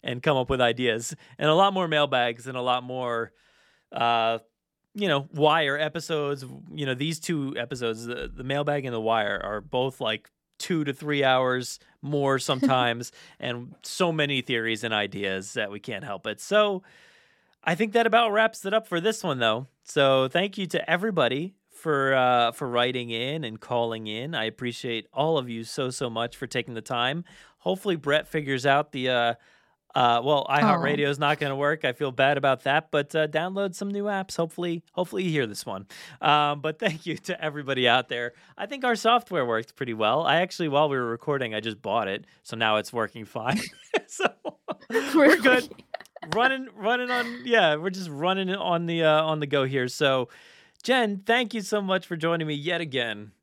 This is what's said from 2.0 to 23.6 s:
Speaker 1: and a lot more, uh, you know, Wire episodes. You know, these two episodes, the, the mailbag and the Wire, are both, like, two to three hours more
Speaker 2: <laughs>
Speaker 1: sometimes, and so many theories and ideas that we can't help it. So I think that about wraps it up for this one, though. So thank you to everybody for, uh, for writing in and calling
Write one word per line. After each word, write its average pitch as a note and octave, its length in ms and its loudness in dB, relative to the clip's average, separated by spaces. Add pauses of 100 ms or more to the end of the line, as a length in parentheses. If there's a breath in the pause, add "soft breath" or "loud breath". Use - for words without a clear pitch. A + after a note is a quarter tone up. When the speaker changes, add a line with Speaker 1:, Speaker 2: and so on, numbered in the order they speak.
Speaker 1:
and B2+ 100 -8
a B2 40 -4
lot B2 220 0
more, A#2+ 480 -4 (640 soft breath)
uh, A#2 460 2 (540)
you G3+ 140 -2
know, C#3+ 260 0
Wire D3+ 460 4
episodes. D3+ 640 -4 (260)
You D3 140 -6
know, C3 80 -2
these D#3 260 -4
two C#3+ 380 -4
episodes, A#2+ 480 -6
the, B2 260 -8
the A#2+ 120 -14
mailbag C#3+ 420 -2
and B2 80 -4
the A2+ 80 -2
Wire, G#2+ 420 0
are G#2 180 -6
both, C3 400 -2
like, A2 280 -4 (300)
two D#3+ 240 -2
to C#3+ 100 -2
three D3 300 -2
hours B2+ 560 2 (240 soft breath)
more C#3 360 2
Speaker 2:
<laughs> - 100 -4
Speaker 1:
sometimes, B2+ 640 2 (280 loud breath)
and B2 420 -8
so F3 300 0
many C#3+ 300 0
theories A2+ 420 -2
and A2+ 100 -2
ideas G2 600 -2
that G#2 180 -4
we G#2 80 -12
can't G2+ 240 -10
help G2+ 240 -8
it. G#2+ 120 -6
So G3+ 440 2 (800 soft breath)
I E3 100 0
think G3+ 200 -2
that A#3 120 6
about A3+ 260 4
wraps A3 340 2
it G3 100 -2
up A3 120 0
for E3+ 140 -2
this A3 220 -2
one, C#3+ 160 -2
though. A#2 280 2 (160)
So C3+ 440 4
thank F#3+ 320 -2
you F#3 80 -4
to D#3 200 -4
everybody E3+ 680 0 (160)
for, C#3 420 0
uh, B2 380 4
for C3+ 180 -8
writing B2 400 0
in C3 340 -4
and A2 160 -10
calling A2+ 480 -2